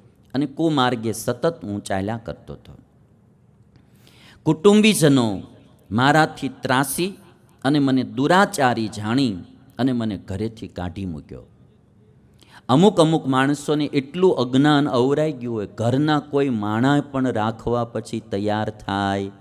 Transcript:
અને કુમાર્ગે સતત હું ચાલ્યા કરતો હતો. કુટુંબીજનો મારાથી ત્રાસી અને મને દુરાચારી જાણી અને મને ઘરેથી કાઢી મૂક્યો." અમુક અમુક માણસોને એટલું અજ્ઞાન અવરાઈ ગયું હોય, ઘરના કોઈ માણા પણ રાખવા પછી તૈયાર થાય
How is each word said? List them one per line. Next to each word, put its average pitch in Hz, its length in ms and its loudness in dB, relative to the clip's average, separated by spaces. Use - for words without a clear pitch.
અને 143 120 -2
કુમાર્ગે 127 680 0
સતત 165 520 -4
હું 101 200 -6
ચાલ્યા 101 340 -4
કરતો 73 360 -14
હતો. 71 200 -20
કુટુંબીજનો 156 1000 4
મારાથી 143 580 2
ત્રાસી 135 640 -4
અને 143 160 2
મને 131 240 2
દુરાચારી 131 840 2
જાણી 110 500 -2
અને 131 120 0
મને 110 260 -4
ઘરેથી 98 500 -8
કાઢી 90 380 -8
મૂક્યો." 73 380 -12
અમુક 180 300 6
અમુક 160 280 2
માણસોને 143 580 0
એટલું 175 500 0
અજ્ઞાન 143 540 2
અવરાઈ 143 420 0
ગયું 120 240 -8
હોય, 101 120 -6
ઘરના 139 520 0
કોઈ 143 300 -2
માણા 117 600 2
પણ 131 160 -2
રાખવા 113 580 -2
પછી 113 340 -8
તૈયાર 104 500 -4
થાય 98 540 -4